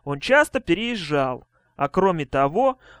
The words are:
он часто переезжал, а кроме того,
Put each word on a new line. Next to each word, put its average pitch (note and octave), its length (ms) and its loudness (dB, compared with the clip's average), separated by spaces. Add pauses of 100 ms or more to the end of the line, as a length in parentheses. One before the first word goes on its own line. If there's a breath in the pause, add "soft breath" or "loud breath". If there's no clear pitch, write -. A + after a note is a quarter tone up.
он C#3 160 -8
часто C#4 400 2
переезжал, E3 880 -2 (280)
а C#3 120 -2
кроме F3+ 380 0
того, E3 540 0 (200 soft breath)